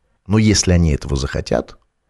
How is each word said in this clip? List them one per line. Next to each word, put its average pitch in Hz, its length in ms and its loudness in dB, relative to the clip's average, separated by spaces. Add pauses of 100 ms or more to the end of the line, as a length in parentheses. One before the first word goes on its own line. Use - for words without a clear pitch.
(260)
Но 101 120 0
если 98 340 2
они 85 200 2
этого 67 240 -4
захотят, - 600 -6 (340)